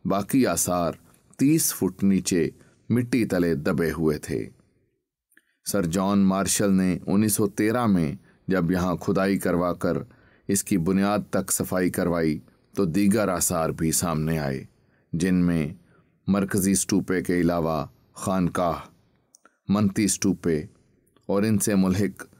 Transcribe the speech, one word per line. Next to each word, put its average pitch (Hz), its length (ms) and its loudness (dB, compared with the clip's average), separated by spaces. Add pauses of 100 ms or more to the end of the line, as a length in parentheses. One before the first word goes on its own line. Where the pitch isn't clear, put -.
बाकी 101 380 0
आसार 87 540 0 (400)
तीस 151 340 2
फुट 92 300 -2
नीचे 90 500 2 (380)
मिट्टी 123 340 0
तले 87 300 0
दबे 80 360 -2
हुए 78 280 0
थे। 58 280 -6 (1160)
सर 98 220 -2
जॉन 95 320 0
मार्शल 98 520 2
ने 92 380 2
उन्नीस 104 280 2
सौ 107 100 2
तेरह 113 400 0
में 85 320 2 (320)
जब 90 220 0
यहाँ 90 240 0
खुदाई 98 420 0
करवाकर 87 680 -2 (400)
इसकी 98 300 0
बुनियाद 95 540 0
तक 95 180 -2
सफाई 92 400 -2
करवाई, 85 520 0 (340)
तो 101 100 0
दीगर 98 440 2
आसार 85 420 -2
भी 80 200 -2
सामने 80 460 -2
आए, 67 280 -6 (480)
जिनमें 87 600 0 (540)
मरकजी 98 460 0
स्टूपे 92 480 0
के 90 180 0
अलावा 80 500 0 (260)
खानकाह, 87 720 -2 (840)
मंती 101 380 2
स्टूपे 90 600 -2 (600)
और 101 160 0
इनसे 107 300 0
मुल्हिक 95 480 0 (180)